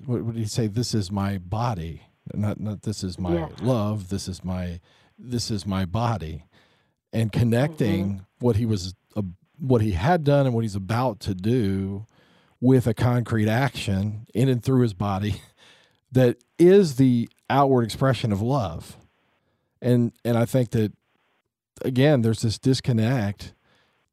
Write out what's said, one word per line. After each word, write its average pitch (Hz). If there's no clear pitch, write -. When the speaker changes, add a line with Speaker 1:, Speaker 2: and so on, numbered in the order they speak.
Speaker 1:
what, 120
what 113
did 113
he 107
say? 113
"This 110
is 101
my 98
body." 90
Not, 104
not, 104
"This 107
is 90
my 87
Speaker 2:
Yes. 78
Speaker 1:
love. 104
This 98
is 90
my, 90
this 120
is 101
my 95
body." 87
And 113
connecting 120
Speaker 2:
Mm-hmm. 98
Speaker 1:
what 117
he 120
was, 92
uh, 104
what 127
he 107
had 139
done 143
and 127
what 113
he's 101
about 110
to 104
do 98
with 127
a 113
concrete 117
action 107
in 127
and 123
through 131
his 113
body 101
<laughs> -
that 127
is 175
the 123
outward 131
expression 120
of 95
love. 113
And, 120
and 117
I 117
think 127
that, 107
again, 135
there's 113
this 113
disconnect 113